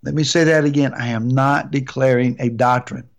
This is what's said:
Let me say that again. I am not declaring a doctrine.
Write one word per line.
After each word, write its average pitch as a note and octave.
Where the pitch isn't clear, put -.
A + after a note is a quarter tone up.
Let C#3+
me D3+
say E3
that D#3
again. C#3+
I A#2+
am A#2
not C#3
declaring C3
a A#2+
doctrine. B2